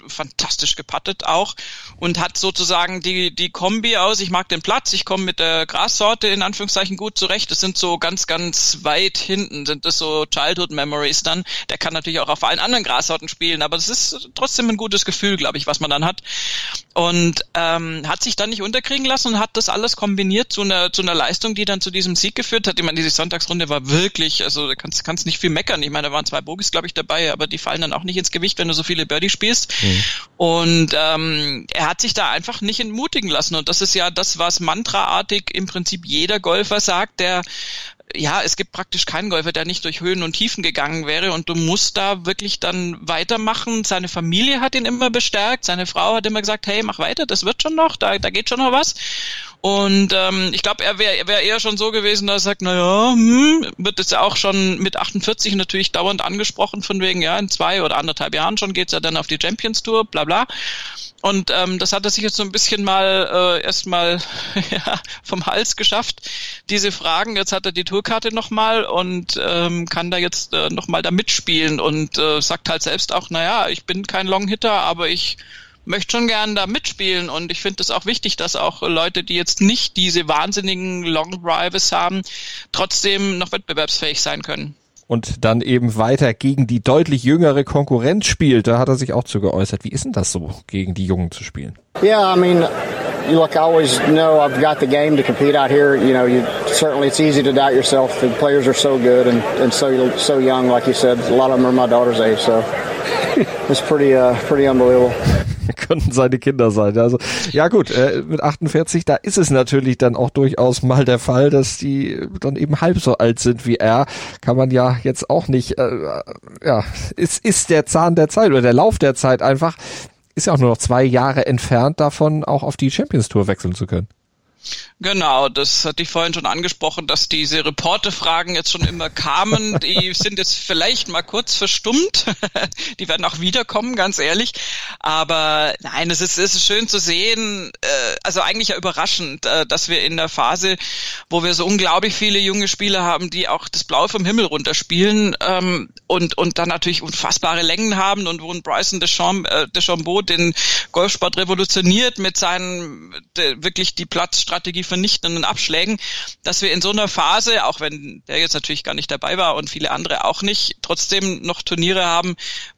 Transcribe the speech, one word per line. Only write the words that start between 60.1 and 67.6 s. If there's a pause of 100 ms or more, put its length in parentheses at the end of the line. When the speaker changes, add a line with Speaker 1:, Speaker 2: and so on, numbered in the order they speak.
Speaker 1:
bla. (760)
Und,
ähm,
das
hat
er
sich
jetzt
so
ein
bisschen
mal,
äh,
erstmal, (340)
<laughs>
ja, (220)
vom
Hals
geschafft, (400)
diese
Fragen.
Jetzt
hat